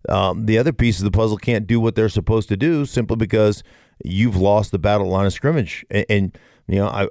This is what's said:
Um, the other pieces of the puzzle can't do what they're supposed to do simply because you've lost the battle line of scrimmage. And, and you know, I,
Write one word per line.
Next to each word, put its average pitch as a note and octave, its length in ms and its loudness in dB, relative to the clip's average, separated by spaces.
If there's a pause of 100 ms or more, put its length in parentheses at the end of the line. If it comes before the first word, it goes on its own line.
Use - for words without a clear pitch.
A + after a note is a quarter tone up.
Um, F#2+ 360 0
the A2 140 2
other C3+ 140 0
pieces A2 280 0
of G2 100 0
the F#2 60 0
puzzle A2 200 0
can't A2 280 -2
do A2+ 140 2
what A2+ 160 0
they're A2 140 2
supposed A2 400 -2
to G2+ 80 -2
do D3 280 0
simply A2+ 300 -4
because G#2+ 480 2 (400)
you've G#2 320 0
lost G2+ 360 2
the G2+ 60 -2
battle G2+ 300 0
line F#2+ 180 0
of G2 80 0
scrimmage. C#3+ 560 -2
And, G2+ 200 -2
and G2 280 0 (300)
you F#2 100 -2
know, G2 100 2
I, G2+ 240 -2